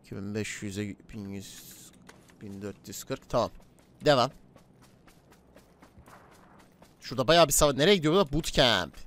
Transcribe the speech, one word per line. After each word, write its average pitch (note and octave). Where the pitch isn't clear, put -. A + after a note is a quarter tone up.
İki A2+
bin G#2
beş -
yüze, G2+
bin G2+
yüz, G2
bin G2
dört G2
yüz -
kırk. -
Tamam. A#2
Devam. C#3
Şurada B2
bayağı E3
bir C3+
sava-, C#3+
nereye F#3
gidiyor D3+
bu F#3+
da? D#3+
Bootcamp. A#2